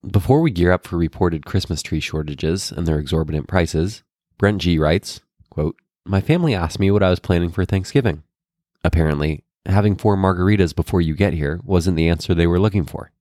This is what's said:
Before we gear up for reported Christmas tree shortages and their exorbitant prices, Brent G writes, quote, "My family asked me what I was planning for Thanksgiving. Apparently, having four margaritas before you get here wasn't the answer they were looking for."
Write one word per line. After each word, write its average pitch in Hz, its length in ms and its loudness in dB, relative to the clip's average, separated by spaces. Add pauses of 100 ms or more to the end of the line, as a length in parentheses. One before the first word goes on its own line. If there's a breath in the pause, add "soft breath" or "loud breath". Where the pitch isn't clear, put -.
Before 123 360 2
we 165 80 2
gear 90 200 2
up 90 160 2
for 87 120 -4
reported 82 480 -2
Christmas - 340 -4
tree - 180 -6
shortages 78 720 -4
and 87 160 -6
their 80 120 2
exorbitant 76 500 -2
prices, 87 540 -2 (340)
Brent 101 240 0
G 85 180 2
writes, 78 440 -2 (260)
quote, - 280 -4 (280)
"My 98 160 0
family 160 340 0
asked 85 240 -4
me 98 120 2
what 101 120 2
I 95 60 4
was 90 120 0
planning 87 280 0
for 90 160 -2
Thanksgiving. 92 580 -2 (600)
Apparently, 78 600 0 (200)
having 101 320 2
four 107 180 0
margaritas 95 600 2
before 90 240 0
you 80 140 0
get 98 180 0
here 76 320 -4
wasn't 90 320 0
the 80 140 2
answer 85 240 -2
they 85 120 2
were 87 140 2
looking 101 240 0
for." - 360 -12